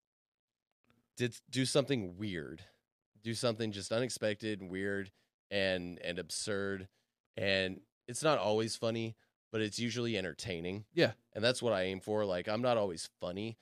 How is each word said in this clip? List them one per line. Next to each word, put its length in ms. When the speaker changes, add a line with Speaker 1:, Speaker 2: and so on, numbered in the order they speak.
Speaker 1:
did 200
do 140
something 520
weird, 460
do 120
something 380
just 200
unexpected 680
and 100
weird 400
and, 500
and 180
absurd. 720
And 440
it's 140
not 160
always 380
funny, 400
but 80
it's 180
usually 400
entertaining. 760
Speaker 2:
Yeah. 200
Speaker 1:
And 120
that's 180
what 100
I 120
aim 160
for. 240
Like, 240
I'm 140
not 140
always 320
funny. 420